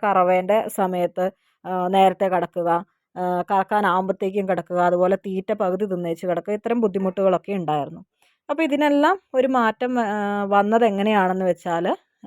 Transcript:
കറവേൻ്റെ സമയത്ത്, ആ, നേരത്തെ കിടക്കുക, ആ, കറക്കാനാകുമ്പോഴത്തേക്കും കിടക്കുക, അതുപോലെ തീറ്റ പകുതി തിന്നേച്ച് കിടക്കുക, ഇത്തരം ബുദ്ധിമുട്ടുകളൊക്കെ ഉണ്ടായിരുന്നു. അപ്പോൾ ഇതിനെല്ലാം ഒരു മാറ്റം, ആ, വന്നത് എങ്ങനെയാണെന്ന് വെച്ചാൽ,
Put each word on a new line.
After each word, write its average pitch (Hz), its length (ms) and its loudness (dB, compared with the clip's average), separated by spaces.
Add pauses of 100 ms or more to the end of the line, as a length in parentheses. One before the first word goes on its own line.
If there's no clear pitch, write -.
കറവേൻ്റെ 185 540 2 (200)
സമയത്ത്, 185 480 -2 (440)
ആ, - 20 -8 (240)
നേരത്തെ 190 380 4
കിടക്കുക, 170 360 -2 (480)
ആ, 180 60 -8 (280)
കറക്കാനാകുമ്പോഴത്തേക്കും 190 1000 0
കിടക്കുക, 175 280 -4 (120)
അതുപോലെ 180 340 2
തീറ്റ 190 260 -6 (120)
പകുതി 190 300 -2
തിന്നേച്ച് 175 340 -6
കിടക്കുക, 175 320 -4
ഇത്തരം 233 260 -4
ബുദ്ധിമുട്ടുകളൊക്കെ 190 760 0
ഉണ്ടായിരുന്നു. 151 420 -4 (480)
അപ്പോൾ 294 180 -2
ഇതിനെല്ലാം 294 480 2 (220)
ഒരു 254 180 2
മാറ്റം, 247 440 0
ആ, 202 440 -2 (100)
വന്നത് 214 360 4
എങ്ങനെയാണെന്ന് 196 600 0
വെച്ചാൽ, 170 360 -4 (400)